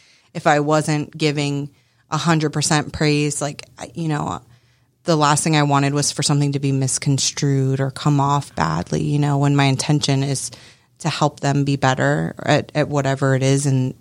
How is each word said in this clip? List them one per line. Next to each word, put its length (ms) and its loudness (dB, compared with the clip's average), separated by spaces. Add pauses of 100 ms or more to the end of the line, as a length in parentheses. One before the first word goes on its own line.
(340)
if 140 -2
I 140 6
wasn't 540 0
giving 540 -2 (400)
a 80 -4
hundred 320 2
percent 440 0
praise, 500 0
like, 340 -10
I, 160 -14
you 140 -6
know, 340 -4 (640)
the 100 2
last 280 2
thing 120 2
I 80 4
wanted 300 2
was 180 -2
for 120 -4
something 300 0
to 60 -2
be 120 -2
misconstrued 1080 0
or 120 -2
come 280 0
off 360 0
badly, 480 -2
you 160 0
know, 180 0
when 180 2
my 100 4
intention 580 0
is 260 -4 (500)
to 100 -4
help 320 -2
them 220 0
be 120 0
better 580 0 (100)
at, 300 0
at 160 -2
whatever 460 0
it 80 0
is 240 2
and 340 0